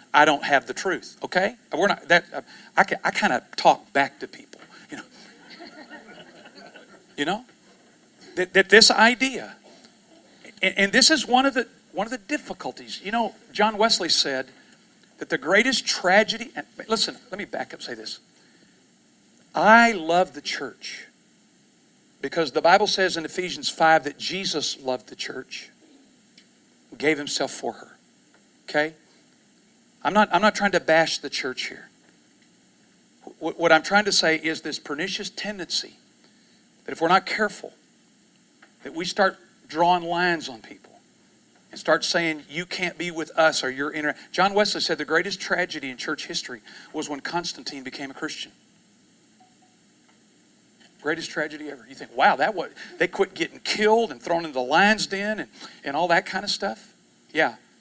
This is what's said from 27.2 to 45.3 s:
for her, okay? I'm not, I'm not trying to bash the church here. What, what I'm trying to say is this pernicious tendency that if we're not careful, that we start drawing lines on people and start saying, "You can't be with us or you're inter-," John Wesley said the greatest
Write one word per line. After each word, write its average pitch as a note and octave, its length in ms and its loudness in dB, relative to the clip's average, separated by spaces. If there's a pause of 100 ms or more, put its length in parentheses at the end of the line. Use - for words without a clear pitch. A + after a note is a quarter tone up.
for A#2+ 220 -8
her, - 240 -18 (720)
okay? D#3 260 -2 (1120)
I'm D#3 100 0
not, G#3 180 6
I'm F3+ 100 2
not G#3 120 4
trying G3+ 180 0
to F3 80 2
bash D#3+ 380 2
the - 120 -10
church - 360 -6
here. - 220 -14 (1500)
What, D#3+ 180 -8
what E3 140 4
I'm D#3+ 100 6
trying G3+ 220 2
to G3+ 80 -2
say D#3+ 240 2
is D3+ 240 -6
this D3+ 180 -10
pernicious F3+ 520 -8
tendency - 640 -8 (880)
that - 80 -10
if C3+ 80 -8
we're E3 80 0
not F#3 180 4
careful, - 460 -6 (1120)
that C#3+ 100 -14
we E3 100 -6
start F#3+ 340 0 (280)
drawing E3+ 380 2
lines E3+ 440 0
on A#2 120 -14
people - 320 -20 (800)
and - 80 -16
start D#3+ 260 2
saying, D#3+ 440 -2
"You D#3+ 160 -8
can't F3 320 -6
be F3 140 -6
with D#3+ 260 -6
us D#3+ 260 4
or C3 80 -2
you're C#3 200 -4
inter-," D3+ 240 -4 (180)
John G3 220 2
Wesley G3 260 2
said D#3 180 -2
the D3+ 60 -4
greatest F3+ 360 -2